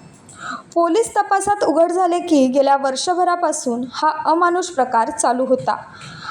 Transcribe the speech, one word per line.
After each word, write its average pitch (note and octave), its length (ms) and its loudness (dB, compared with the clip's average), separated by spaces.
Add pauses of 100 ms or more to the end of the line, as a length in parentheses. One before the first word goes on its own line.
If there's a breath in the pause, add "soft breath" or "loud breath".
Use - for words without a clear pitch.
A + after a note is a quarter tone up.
(760 loud breath)
पोलीस E4+ 420 2
तपासात G4+ 460 0
उघड E4 280 2
झाले F4+ 280 0
की, D#4 280 4
गेल्या C#4 300 2
वर्षभरापासून D#4 1040 -2 (100)
हा D#4 180 0 (140)
अमानुष F4 420 2
प्रकार A#3+ 420 0
चालू B3+ 360 0
होता. B3+ 320 0 (540 loud breath)